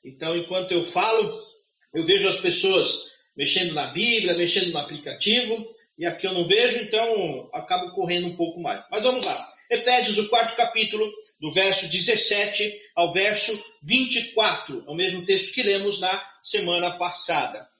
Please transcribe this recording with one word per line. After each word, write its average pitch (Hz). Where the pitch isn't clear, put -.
Então, 156
enquanto 185
eu -
falo, 214
eu 156
vejo 190
as -
pessoas 185
mexendo 160
na 139
Bíblia, 190
mexendo 175
no 160
aplicativo, 208
e 170
aqui 170
eu 190
não 175
vejo, 226
então 208
acabo 180
correndo 175
um 175
pouco 170
mais. 120
Mas 214
vamos 254
lá. -
Efésios, 233
o 208
quarto 226
capítulo, 220
do 147
verso 185
dezessete 208
ao 170
verso 208
vinte 247
e -
quatro. 170
É 139
o 151
mesmo 180
texto 190
que 254
lemos 196
na 190
semana 175
passada. 170